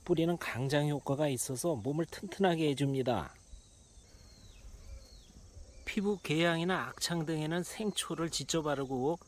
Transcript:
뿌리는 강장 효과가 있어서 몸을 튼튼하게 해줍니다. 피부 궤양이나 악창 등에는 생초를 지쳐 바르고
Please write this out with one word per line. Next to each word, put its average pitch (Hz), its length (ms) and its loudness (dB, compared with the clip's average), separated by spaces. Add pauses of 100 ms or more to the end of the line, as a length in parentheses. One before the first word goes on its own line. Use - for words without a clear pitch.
뿌리는 170 340 4
강장 143 500 2
효과가 143 400 2
있어서 135 480 0
몸을 147 300 0
튼튼하게 170 640 2
해줍니다. 131 640 2 (2500)
피부 202 360 0
궤양이나 165 680 2
악창 - 360 -2
등에는 156 380 0
생초를 170 680 -4
지쳐 160 320 0
바르고 139 640 0